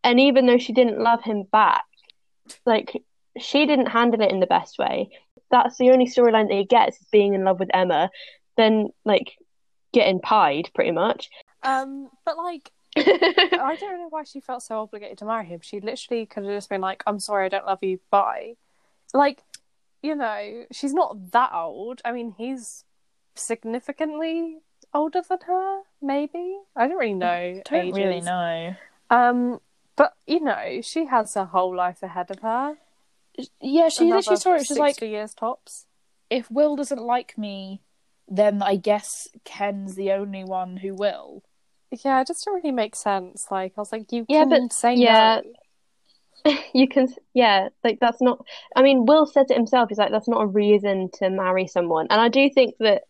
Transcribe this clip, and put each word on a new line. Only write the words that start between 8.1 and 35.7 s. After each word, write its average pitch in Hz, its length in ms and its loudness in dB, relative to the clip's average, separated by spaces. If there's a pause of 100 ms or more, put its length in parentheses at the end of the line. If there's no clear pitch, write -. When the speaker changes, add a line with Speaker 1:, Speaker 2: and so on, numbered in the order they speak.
Speaker 1:
then, 214 320 4 (160)
like, - 320 0 (560)
getting 190 280 4
pied, 170 540 2
pretty 165 180 0
much. 175 360 -2 (340)
Speaker 2:
Um, 269 460 -4 (160)
but, 311 140 -6
like, 339 340 -10 (100)
Speaker 1:
<laughs> - 140 -10
Speaker 2:
I 339 840 2
don't 381 200 -12
know 349 100 -14
why 302 160 -12
she 277 160 -18
felt 247 220 -12
so 220 180 -8
obligated 208 380 -16
to 208 80 -14
marry 220 180 -6
him. 165 180 -16
She - 180 -14
literally 220 460 -8
could 202 180 -12
have 202 100 -8
just 202 160 -10
been 196 100 -6
like, 190 260 -6
"I'm 208 140 -4
sorry, 202 240 -2
I 185 60 -2
don't 196 160 -4
love 196 160 -4
you, 185 180 -4 (100)
bye." - 440 -2 (580)
Like, 285 300 2 (600)
you 302 120 -4
know, 214 580 -8
she's 277 220 -6
not 214 380 -2
that 247 200 2
old. 170 520 -8
I 240 80 -4
mean, 233 260 -10
he's 247 460 -12 (500)
significantly 311 1200 -8 (360)
older 311 340 -2
than 370 180 -4
her, 381 360 -4 (180)
maybe. 302 580 -6 (160)
I 247 140 0
don't 359 100 -4
really 233 160 -2
know 180 520 -4
Speaker 3:
Don't 185 260 -2
really 190 240 -2
Speaker 2:
ages. 170 80 -10
Speaker 3:
know. 175 500 -6 (360)
Speaker 2:
Um, 247 500 2 (360)
but, - 180 2 (120)
you 320 140 0
know, 226 420 -4
she 320 240 -6
has 240 280 -2
her 196 100 -4
whole 185 320 -2
life 180 260 -4
ahead 180 280 -10
of 185 100 -12
her. 254 380 -6 (840)
Speaker 3:
Yeah, 320 300 2
she 330 160 0
Speaker 2:
Another 339 100 4
Speaker 3:
literally 381 240 2
saw 370 140 2
it. 285 120 0
She's 285 120 -4
like, 285 160 2
Speaker 2:
sixty 226 160 -10
years 214 240 -10
tops. - 520 -10 (440)